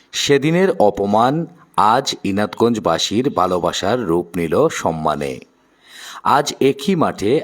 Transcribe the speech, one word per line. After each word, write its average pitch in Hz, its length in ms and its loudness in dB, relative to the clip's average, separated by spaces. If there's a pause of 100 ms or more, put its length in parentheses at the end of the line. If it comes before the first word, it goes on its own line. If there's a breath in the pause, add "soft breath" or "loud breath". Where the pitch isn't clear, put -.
(120)
সেদিনের 160 680 2
অপমান 107 680 2 (320 soft breath)
আজ 113 460 2
ইনাদগঞ্জবাসীর 104 1040 0
ভালোবাসার 90 760 0
রূপ 85 300 0
নিল 87 320 2
সম্মানে। 76 720 -2 (840 loud breath)
আজ 143 380 2
একই 135 340 2
মাঠে 113 480 0